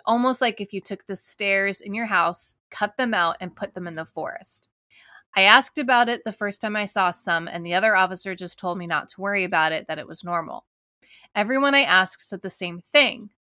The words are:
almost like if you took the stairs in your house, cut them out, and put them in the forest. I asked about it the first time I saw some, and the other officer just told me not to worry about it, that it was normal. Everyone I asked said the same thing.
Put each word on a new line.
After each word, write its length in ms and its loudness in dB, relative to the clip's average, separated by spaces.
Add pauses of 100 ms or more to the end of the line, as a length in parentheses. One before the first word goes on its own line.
almost 360 2
like 200 0
if 140 -8
you 60 -6
took 260 -12
the 100 -8
stairs 640 -2
in 140 -10
your 120 -4
house, 500 0 (140)
cut 280 -4
them 160 0
out, 260 2
and 160 -10
put 180 -8
them 120 -10
in 80 -10
the 100 -8
forest. 640 -12 (680)
I 60 6
asked 360 8
about 300 4
it 160 -4
the 80 -6
first 280 -6
time 160 -4
I 100 -4
saw 260 0
some, 360 -2
and 160 -8
the 100 -4
other 220 4
officer 380 0
just 240 -12
told 180 -4
me 120 -8
not 220 -2
to 100 -20
worry 240 -2
about 280 2
it, 140 -6
that 140 -6
it 80 -14
was 160 -16
normal. 420 -6 (680)
Everyone 440 2
I 60 6
asked 460 2
said 140 -12
the 80 -8
same 300 -10 (120)
thing. 380 2 (280)